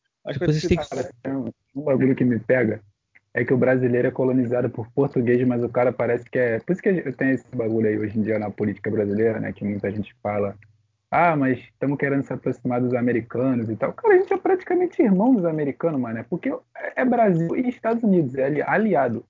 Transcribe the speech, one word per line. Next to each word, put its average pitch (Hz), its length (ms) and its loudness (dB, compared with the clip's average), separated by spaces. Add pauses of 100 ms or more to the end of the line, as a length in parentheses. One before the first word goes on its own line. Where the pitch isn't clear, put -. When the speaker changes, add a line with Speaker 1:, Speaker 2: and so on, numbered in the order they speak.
(260)
Speaker 1:
Acho 151 120 -8
que 180 80 -2
Speaker 2:
Depois 165 40 2
Speaker 1:
vai 151 80 2
Speaker 2:
a - 20 -2
gente 175 80 -6
tem 170 100 2
que 151 120 -8
Speaker 3:
Cara, 131 200 -6 (140)
tem 135 100 -6
um, 127 200 -6 (200)
um 139 80 -10
bagulho 135 340 2
que 139 100 0
me 120 120 2
pega, 113 460 0 (500)
é 120 120 -2
que - 80 0
o 127 40 2
brasileiro 127 520 2
é - 20 -6
colonizado 127 580 0
por 117 220 -10
português, 127 560 2
mas 120 160 0
o 113 60 -2
cara 123 240 2
parece 120 360 -2
que - 80 -4
é, 117 220 0
por 175 140 -4
isso 185 80 -6
que 226 80 0
eu 160 260 -2
tenho 135 160 0
esse 127 140 -2 (100)
bagulho 113 320 0
aí 107 100 0
hoje 107 220 -4
em 104 40 0
dia 107 140 0
na 104 140 -4
política 101 400 -4
brasileira, 107 480 0
né, 104 140 -6
que - 100 -12
muita 104 260 -4
gente 104 320 -8
fala, 101 360 -4 (520)
"Ah, 160 280 4
mas 131 260 0 (160)
tamo 139 160 -2
querendo 139 300 -2
se - 80 -8
aproximar 127 480 -4
dos 123 120 0
americanos 120 760 0
e 110 80 -2
tal." - 160 -4
Cara, 427 220 4
a - 20 8
gente 381 160 2
é 381 40 -2
praticamente 359 640 0
irmão 220 320 4
dos 185 120 2
americanos, 151 560 -2
mano, 113 180 -6
é 113 40 -10
porque 185 260 -6
é, - 520 -8
é 254 40 2
Brasil 202 500 2
e 254 140 0
Estados 233 340 -4
Unidos, 170 320 2
é 131 80 0
ali-, 143 180 0
aliado. 143 680 0